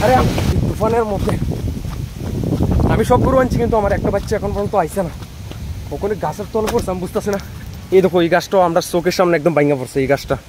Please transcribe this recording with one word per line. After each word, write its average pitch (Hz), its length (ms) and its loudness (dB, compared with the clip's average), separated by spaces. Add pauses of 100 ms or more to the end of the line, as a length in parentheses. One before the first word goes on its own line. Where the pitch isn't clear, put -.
আরে, 240 180 4
আমি - 100 2 (360)
তুফানের 220 440 0
মধ্যে 196 220 0 (1600)
আমি - 180 2
সব 247 140 6
গরু 262 160 4
আনছি, 254 200 0
কিন্তু 233 200 0
আমার 202 160 2
একটা - 160 0
বাচ্চা 202 260 -2
এখন 196 160 -4
পর্যন্ত 208 280 -2
আইছে 165 240 -2
না। 147 40 -8 (840)
ওখানে 202 200 -4 (100)
গাছের 175 300 -6
তলে 220 200 0
পড়ছে, 233 200 0
আমি 180 100 -4
বুঝতেছি 185 320 -4
না। 196 40 -2 (560)
এই 190 80 8
দেখো, 180 200 4
এই 170 120 2
গাছটাও 185 320 2
আমরা 170 140 2 (120)
চোখের 175 240 0
সামনে 175 220 4
একদম 160 180 2
ভাঙা 147 220 4
পড়ছে, 127 240 -6
এই 131 100 -2
গাছটা 139 220 -2 (140)